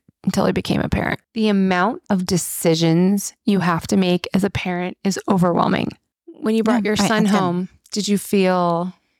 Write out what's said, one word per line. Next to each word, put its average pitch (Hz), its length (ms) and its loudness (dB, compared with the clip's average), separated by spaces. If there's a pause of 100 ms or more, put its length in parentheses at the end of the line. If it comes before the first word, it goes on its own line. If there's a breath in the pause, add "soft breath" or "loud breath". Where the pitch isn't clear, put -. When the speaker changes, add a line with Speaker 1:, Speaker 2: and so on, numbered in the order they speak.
(240)
Speaker 1:
until 196 220 0
I 185 60 2
became - 300 -2
a - 80 -4
parent. - 300 -2 (140)
The 220 160 0
amount 190 600 0
of 185 160 0
decisions 170 1080 0 (120)
you 196 140 2
have 165 280 -2
to 202 100 2
make 180 360 2
as 185 100 2
a 202 60 0
parent 180 540 -6
is 196 160 -2 (100)
overwhelming. 180 600 2 (380)
When 254 280 -4
you 220 80 2
brought 220 200 0
Speaker 2:
Yeah, 202 80 -2
Speaker 1:
your 214 40 0
Speaker 2:
right, 202 120 0
Speaker 1:
son 214 160 2
Speaker 2:
that's 202 100 2
good. 202 60 2
Speaker 1:
home, 180 300 -2 (220)
did 202 160 -4
you 202 100 2
feel 185 760 0 (260)